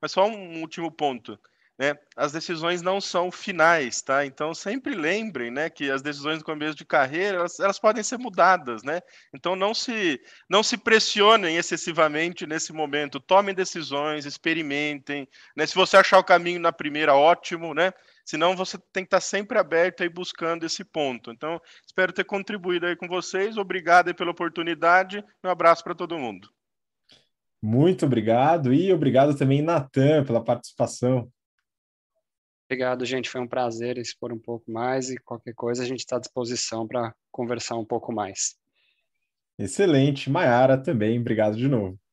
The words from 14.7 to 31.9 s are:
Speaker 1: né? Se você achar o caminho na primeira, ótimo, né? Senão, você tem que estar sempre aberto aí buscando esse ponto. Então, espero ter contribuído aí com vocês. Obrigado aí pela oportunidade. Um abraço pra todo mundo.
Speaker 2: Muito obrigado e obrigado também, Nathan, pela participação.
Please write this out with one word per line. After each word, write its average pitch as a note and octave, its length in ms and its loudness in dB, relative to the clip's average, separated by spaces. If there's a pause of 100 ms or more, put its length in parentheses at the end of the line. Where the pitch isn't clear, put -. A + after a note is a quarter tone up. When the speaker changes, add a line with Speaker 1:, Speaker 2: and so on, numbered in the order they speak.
Speaker 1:
né? D#3 120 -2
Se D#3+ 100 -6
você F#3+ 220 6
achar F#3+ 200 8
o F#3 60 8
caminho F3 380 4
na E3+ 100 2
primeira, D3 420 0
ótimo, E3 600 2
né? E3+ 180 0 (320)
Senão, E3+ 320 0
você F#3 220 -6 (160)
tem F#3 100 -4
que F3+ 40 -12
estar F#3+ 120 2
sempre G3+ 380 -4
aberto F3 440 0
aí F3+ 60 -2
buscando E3+ 580 -6
esse E3+ 200 -8
ponto. C3 440 -4
Então, D3+ 300 -8 (260)
espero F#3 280 -2
ter G3 100 -4
contribuído F#3 640 -4
aí F3 100 -2
com F3 120 -14
vocês. F#3+ 500 -4
Obrigado F3+ 500 4
aí F3 60 -4
pela F3 180 -4
oportunidade. E3+ 920 0 (220)
Um F#3 60 -4
abraço E3+ 340 4
pra F3 100 -8
todo E3+ 240 -8
mundo. A2 300 -8 (1120)
Speaker 2:
Muito D3+ 440 2
obrigado B2+ 680 2
e F3+ 200 4
obrigado C#3+ 420 4
também, C#3 260 2
Nathan, D3+ 640 2
pela A#2 180 0
participação. B2 880 -2 (1400)